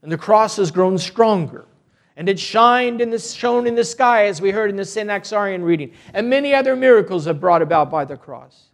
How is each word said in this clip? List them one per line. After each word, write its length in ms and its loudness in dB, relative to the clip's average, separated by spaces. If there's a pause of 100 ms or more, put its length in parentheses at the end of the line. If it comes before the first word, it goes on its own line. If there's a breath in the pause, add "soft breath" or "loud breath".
And 100 -14
the 60 -4
cross 400 0
has 140 0
grown 260 2
stronger. 680 -2 (500)
And 100 -8
it 120 -2
shined 640 2
in 80 -2
the, 80 -4
shone 480 -2
in 80 -2
the 100 0
sky, 440 2
as 120 -6
we 100 2
heard 200 -2
in 60 -6
the 100 -6
Saint 240 -8
Axarian 520 -4
reading, 300 -2 (220 loud breath)
and 160 -2
many 240 2
other 200 2
miracles 520 2
have 140 -4
brought 200 2
about 300 0
by 160 -4
the 100 -14
cross. 580 -20